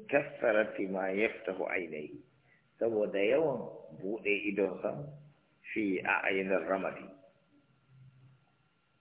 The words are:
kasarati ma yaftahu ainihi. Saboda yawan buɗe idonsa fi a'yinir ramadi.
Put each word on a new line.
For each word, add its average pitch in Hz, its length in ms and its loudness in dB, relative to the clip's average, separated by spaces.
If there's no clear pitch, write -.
kasarati 110 840 2
ma 95 200 -2
yaftahu 95 560 0
ainihi. 76 520 -6
Saboda 104 380 2
yawan 127 420 4
buɗe 101 360 0
idonsa 98 440 0
fi 101 360 0
a'yinir 95 640 2
ramadi. 90 400 -2